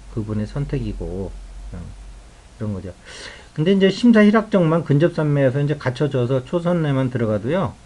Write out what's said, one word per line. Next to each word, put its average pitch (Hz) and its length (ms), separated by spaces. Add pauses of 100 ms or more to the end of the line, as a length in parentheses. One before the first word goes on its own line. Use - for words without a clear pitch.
(140)
그분의 107 340
선택이고, 101 840 (420)
음, 90 60 (800)
그런 107 160
거죠. 92 200 (600)
근데 160 200
이제 190 160
심사희락정만 208 920
근접선매에서 143 800
이제 143 140
갖춰져서 127 680
초선에만 160 640
들어가도요, 117 640 (120)